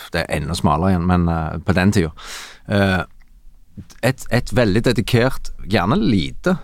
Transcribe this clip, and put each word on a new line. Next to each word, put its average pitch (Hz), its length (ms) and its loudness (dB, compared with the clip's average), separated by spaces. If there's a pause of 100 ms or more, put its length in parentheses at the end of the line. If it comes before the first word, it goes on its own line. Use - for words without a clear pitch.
(120)
det 85 140 -2
er - 140 -4
enda 76 140 -4
smalere 85 400 2
igjen, 87 120 0
men, 90 220 2
eh, 80 300 -2
på 82 160 -2
den 95 180 4
tiden. 82 180 2 (580)
Eh, 95 340 0 (1000)
et, 131 280 -2
et 117 240 0
veldig 117 280 2
dedikert, 120 680 0 (180)
gjerne 107 320 2
lite, 135 640 0